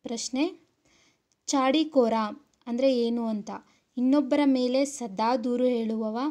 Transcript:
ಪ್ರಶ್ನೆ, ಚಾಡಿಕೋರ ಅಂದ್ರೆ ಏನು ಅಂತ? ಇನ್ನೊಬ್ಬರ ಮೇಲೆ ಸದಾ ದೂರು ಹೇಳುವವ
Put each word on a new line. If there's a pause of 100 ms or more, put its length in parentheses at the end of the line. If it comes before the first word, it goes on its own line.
ಪ್ರಶ್ನೆ, (840)
ಚಾಡಿಕೋರ (540)
ಅಂದ್ರೆ
ಏನು
ಅಂತ? (460)
ಇನ್ನೊಬ್ಬರ
ಮೇಲೆ
ಸದಾ
ದೂರು
ಹೇಳುವವ (120)